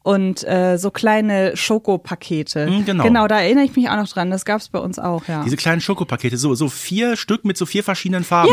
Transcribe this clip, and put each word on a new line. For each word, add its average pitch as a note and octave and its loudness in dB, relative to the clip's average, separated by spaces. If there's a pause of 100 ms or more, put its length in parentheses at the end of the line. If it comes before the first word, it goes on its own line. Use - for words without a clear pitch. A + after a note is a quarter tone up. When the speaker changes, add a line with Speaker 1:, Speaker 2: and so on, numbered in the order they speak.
Speaker 1:
Und, F#3+ 0
äh, F3+ 2
so G3 -4
kleine G#3+ 2
Schokopakete. F3 -2
Speaker 2:
Mhm, G3+ 2
genau. F#3+ 0
Speaker 1:
Genau, A3+ 6
da G#3+ 2
erinnere B3 4
ich C4 -2
mich B3 2
auch G#3+ 0
noch G#3 -2
dran. F3+ -4
Das F#3+ -4
gab's G#3 -4
bei F#3 -4
uns - -6
auch, E3+ -4
ja. D#3 -4
Speaker 2:
Diese C3+ -2
kleinen E3 0
Schokopakete, B2+ -4
so, C3+ 0
so D3 0
vier A3+ -2
Stück A3 -2
mit G3 -2
so F3+ -2
vier G3+ -2
verschiedenen F#3 -2
Farben, - 4